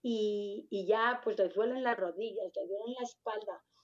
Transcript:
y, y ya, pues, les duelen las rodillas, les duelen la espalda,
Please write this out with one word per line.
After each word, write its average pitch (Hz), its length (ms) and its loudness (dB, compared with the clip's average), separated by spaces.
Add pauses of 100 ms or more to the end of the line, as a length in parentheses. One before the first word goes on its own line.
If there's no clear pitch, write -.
y, 208 680 0
y 196 160 -4
ya, 226 380 4
pues, 214 140 0
les 185 160 4
duelen 240 300 2
las 233 140 2
rodillas, 190 580 -2
les 233 120 -4
duelen 214 280 -4
la 247 80 -4
espalda, 214 600 -6 (200)